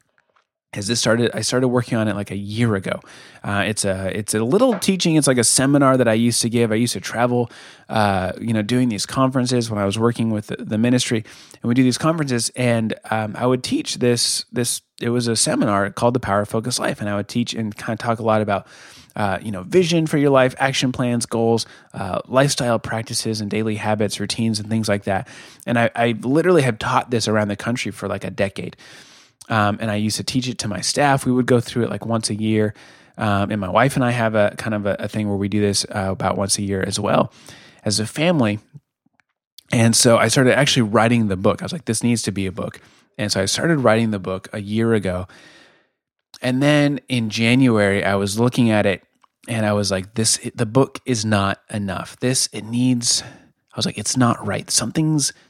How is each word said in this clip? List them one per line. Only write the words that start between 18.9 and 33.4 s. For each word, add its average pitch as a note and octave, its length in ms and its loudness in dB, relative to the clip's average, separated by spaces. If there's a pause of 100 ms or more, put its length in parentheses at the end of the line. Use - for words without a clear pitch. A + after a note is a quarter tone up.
uh, G2 260 -2
you A2 100 -8
know, F#2 120 -8
vision E3 420 2
for D#3 120 0
your C#3+ 140 4
life, C3 280 4
action C3+ 320 0
plans, A#2+ 340 -2
goals, A2+ 400 0 (280)
uh, F#2 340 -6
lifestyle B2+ 500 2
practices, A2+ 600 -6
and G#2 100 -4
daily G#2+ 260 -2
habits, G#2+ 440 -2
routines, A2 400 -2
and G#2 100 -8
things A2 200 -2
like G2+ 160 -2
that. F#2+ 240 -4 (360)
And A#2+ 140 2
I, A#2 160 2
I A#2 160 2 (100)
literally D#3+ 420 4
have A#2 140 0
taught - 320 -2
this A#2 180 -2
around G#2+ 200 2
the G#2 80 -4
country A#2 360 -4
for, G2 180 -8
like, G2 160 -6
a F#2 40 -8
decade. F2+ 460 -4 (760)
Um, G#2 300 2
and A2+ 100 -4
I G#2 60 -2
used G#2+ 220 -2
to G2+ 80 -8
teach B2+ 240 -2
it A2+ 80 -8
to - 100 -6
my G2+ 140 -6
staff. C#3 440 0
We B2+ 60 0
would B2 140 2
go A#2+ 160 4
through A#2 240 -4
it, A#2+ 40 -6
like, A#2 160 -8
once A2+ 240 -2
a A2 60 -4
year. G#2+ 380 0 (440)
Um, G2+ 320 0